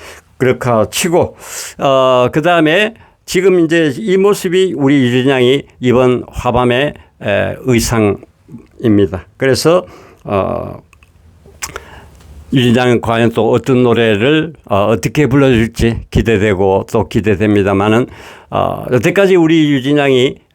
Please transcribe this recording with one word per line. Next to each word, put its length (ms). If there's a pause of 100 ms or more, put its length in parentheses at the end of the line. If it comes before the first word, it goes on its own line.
(360)
그렇다 540
치고, 460 (420)
어, 540
그다음에 600 (300)
지금 360
이제 360
이 220
모습이 580
우리 260
유진양이 600 (180)
이번 500
화밤의, 640 (280)
에, 380
의상입니다. 1700 (120)
그래서, 480 (380)
어, 520 (1800)
유진양은 480
과연 300
또 200
어떤 320
노래를, 680 (140)
어, 180
어떻게 420
불러줄지 840
기대되고 800
또 160
기대됩니다마는, 1000 (440)
어, 420
여태까지 420
우리 380
유진양이 640 (180)